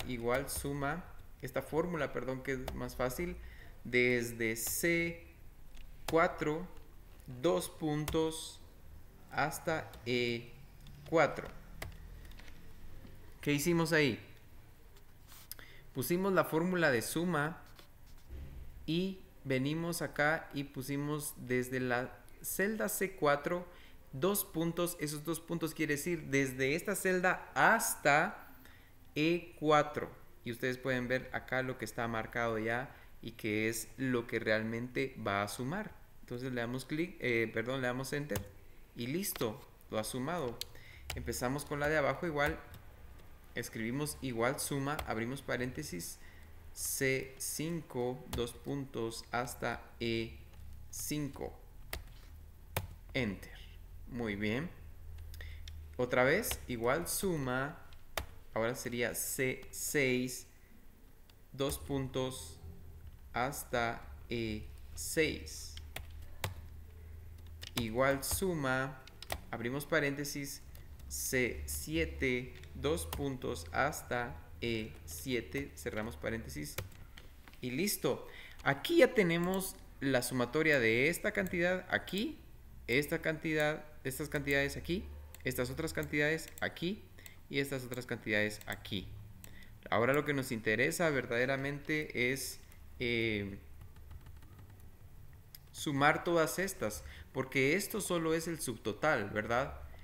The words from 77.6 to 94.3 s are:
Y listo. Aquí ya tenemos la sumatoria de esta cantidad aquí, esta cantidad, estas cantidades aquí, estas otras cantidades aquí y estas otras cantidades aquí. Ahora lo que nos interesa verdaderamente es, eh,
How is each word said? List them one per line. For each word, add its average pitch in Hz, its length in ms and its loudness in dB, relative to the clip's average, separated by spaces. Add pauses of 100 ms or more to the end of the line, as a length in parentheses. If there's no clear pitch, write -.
Y 127 100 -2
listo. 151 560 2 (380)
Aquí 143 320 4
ya 294 180 12
tenemos 180 640 4 (240)
la 131 200 4
sumatoria 131 600 4
de 117 280 8
esta 175 220 2
cantidad 185 600 2
aquí, 233 500 0 (480)
esta 147 340 4
cantidad, 156 640 2 (180)
estas 143 260 -4
cantidades 139 480 2
aquí, 170 280 0 (400)
estas 127 260 0
otras 156 220 -2
cantidades 151 560 2 (120)
aquí 180 440 -2 (460)
y 139 100 0
estas 139 220 0
otras 120 220 -4
cantidades 107 640 2
aquí. - 420 -4 (800)
Ahora 117 240 6
lo 143 140 4
que 147 80 2
nos 131 180 0
interesa 120 560 4
verdaderamente 135 1200 2
es, - 300 -2 (380)
eh, 113 600 2 (2250)